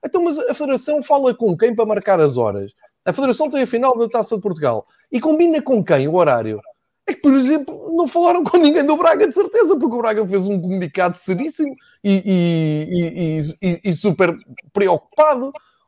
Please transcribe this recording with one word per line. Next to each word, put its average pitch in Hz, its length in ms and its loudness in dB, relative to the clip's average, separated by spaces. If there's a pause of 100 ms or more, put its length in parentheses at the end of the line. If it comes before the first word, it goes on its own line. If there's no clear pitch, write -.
Então, 359 180 -2
mas 330 160 -2
a 480 160 -4
federação 285 480 -2
fala 269 320 2
com 208 220 -2
quem 226 180 0
para 220 120 0
marcar 202 340 0
as 139 160 2
horas? 101 340 -2 (340)
A 180 80 -2
federação 269 380 0
tem 277 120 -2
a 240 40 -2
final 247 320 0
da 233 100 0
Taça 226 280 -4
de 190 60 -6
Portugal 147 440 -4 (240)
e 247 100 -2
combina 311 400 2
com 247 220 0
quem 143 240 2
o 156 80 -2
horário? 117 460 0 (460)
É - 60 -2
que, - 80 -8
por 269 140 4
exemplo, 285 600 -2
não 330 140 0
falaram 349 340 2
com - 140 2
ninguém 311 280 4
do 294 120 2
Braga, 330 320 2
de 262 60 -6
certeza, 392 440 2
porque 233 160 -2
o 247 40 -4
Braga 220 280 0
fez 185 180 0
um 202 140 -2
comunicado 180 600 -2
seríssimo 269 560 -4 (280)
e, 196 220 2
e, 165 640 0
e, 165 800 -4
e, - 40 -2
e, 170 80 -8 (100)
e - 20 0
super 170 420 0 (380)
preocupado. 262 800 0 (360)